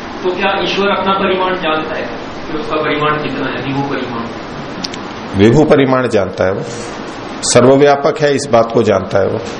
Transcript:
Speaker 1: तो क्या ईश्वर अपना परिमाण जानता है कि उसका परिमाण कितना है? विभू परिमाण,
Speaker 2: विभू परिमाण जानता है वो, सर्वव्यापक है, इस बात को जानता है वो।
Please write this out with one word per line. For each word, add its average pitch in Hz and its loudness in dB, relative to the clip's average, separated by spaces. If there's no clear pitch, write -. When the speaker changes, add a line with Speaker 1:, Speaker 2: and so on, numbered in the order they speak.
Speaker 1:
तो 180 0
क्या 185 0
ईश्वर 185 0
अपना 190 0
परिमाण 185 0
जानता 156 -4
है 135 -6
कि - -8
उसका 156 -4
परिमाण 151 -2
कितना 131 -4
है? - -6
विभू 135 -2
परिमाण, 123 -6
Speaker 2:
विभू 120 6
परिमाण 131 4
जानता 95 0
है 92 2
वो, 104 -4
सर्वव्यापक 139 6
है, 143 4
इस 123 -2
बात 113 4
को 120 4
जानता 98 2
है 98 4
वो। - -2